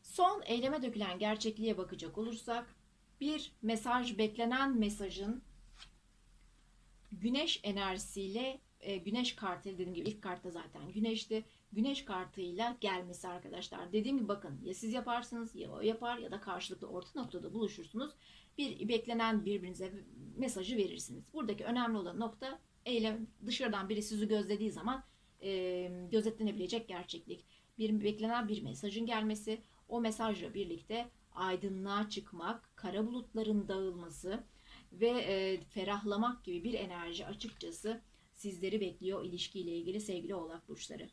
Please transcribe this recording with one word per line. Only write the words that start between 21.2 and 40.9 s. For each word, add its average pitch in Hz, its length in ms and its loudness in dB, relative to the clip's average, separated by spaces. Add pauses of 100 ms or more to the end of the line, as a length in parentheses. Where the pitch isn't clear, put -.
Buradaki 214 320 -2
önemli 233 320 2
olan 175 220 -2
nokta 254 400 -4 (260)
eylem, 220 420 2 (180)
dışarıdan 208 440 0
biri 214 120 2
sizi 214 260 0
gözlediği 208 440 4
zaman, 214 320 -2 (400)
e, 185 480 0 (200)
gözetlenebilecek 214 760 2
gerçeklik. 175 580 -8 (320)
Bir 214 240 4
beklenen 214 460 2
bir 214 160 0
mesajın 220 420 -2
gelmesi, 220 560 0 (280)
o 233 120 0
mesajla 214 520 0
birlikte 202 560 -2 (220)
aydınlığa 190 800 0
çıkmak, 190 640 -6
kara 202 320 0
bulutların 214 600 2
dağılması 185 760 -2 (480)
ve, 220 180 4
e, 190 520 2
ferahlamak 202 840 0
gibi 175 200 -2
bir 226 100 0
enerji 175 520 -4
açıkçası 214 760 -6 (340)
sizleri 196 460 0
bekliyor 185 440 -2
ilişkiyle 175 460 -4
ilgili 175 300 -2
sevgili 180 340 -2
Oğlak 165 340 -8
burçları. - 440 -8